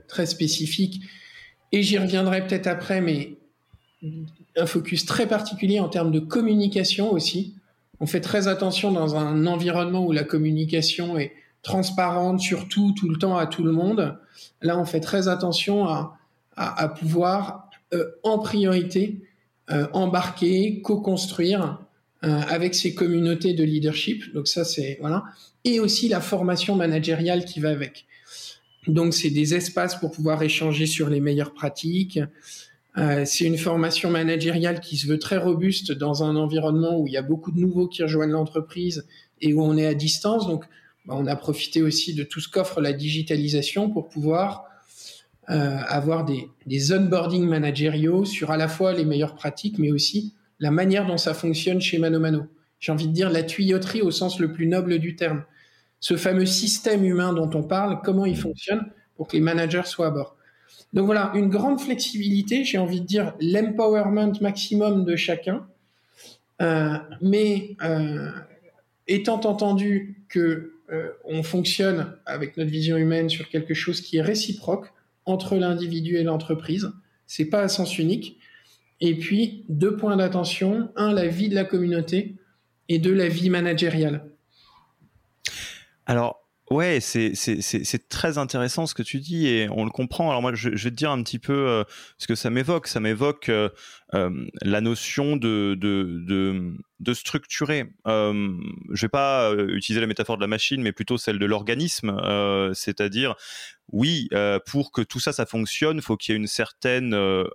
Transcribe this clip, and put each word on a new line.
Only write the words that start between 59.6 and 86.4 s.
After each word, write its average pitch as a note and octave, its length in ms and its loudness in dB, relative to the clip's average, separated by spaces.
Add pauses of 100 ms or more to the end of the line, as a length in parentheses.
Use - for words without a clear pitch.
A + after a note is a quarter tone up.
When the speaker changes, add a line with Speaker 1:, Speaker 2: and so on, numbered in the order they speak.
Speaker 1:
soient E3+ 220 -2
à D#3 40 0
bord. C#3+ 240 -6 (580)
Donc F#3+ 120 4
voilà, G3+ 300 2
une G3+ 140 4
grande B3+ 300 2
flexibilité, G#3 840 0
j'ai G#3+ 140 -2
envie F3+ 240 0
de F3 40 -4
dire G3 340 0
l'empowerment G#3 1040 2
maximum G3+ 640 2
de F3 100 2
chacun. F3 520 -2 (920)
Euh, D#3 360 2 (240)
mais, G3+ 640 2
euh, D3+ 480 -2 (760)
étant G#3 340 2
entendu G3+ 880 0
que, E3 440 0 (180)
euh, D#3+ 200 -4 (140)
on D#3+ 180 -4
fonctionne F3+ 840 0
avec C#3+ 320 -8
notre D#3 140 -2
vision D#3+ 260 0
humaine D#3+ 320 2
sur D#3+ 200 -6
quelque D#3+ 240 -2
chose F3 280 -4
qui - 160 -2
est D#3 40 2
réciproque G3 720 -2 (340)
entre F#3 300 -2
l'individu E3+ 600 0
et E3+ 80 2
l'entreprise, D#3+ 680 -2 (360)
c'est - 180 -2
pas G3+ 160 2
à G3 60 2
sens F#3 320 -2
unique. F3 400 -2 (600)
Et E3+ 160 4
puis, G3 540 0
deux F3+ 260 2
points G#3 220 2
d'attention. F#3+ 800 0
Un, G#3 180 2
la F3+ 140 2
vie F3 200 0
de G3 80 0
la G3 80 2
communauté F3+ 720 0 (540)
et E3+ 80 2
deux, F3+ 160 4
la F#3 160 4
vie F3 200 2
managériale. D#3+ 760 2 (1800)
Speaker 2:
Alors, A#2+ 380 0 (280)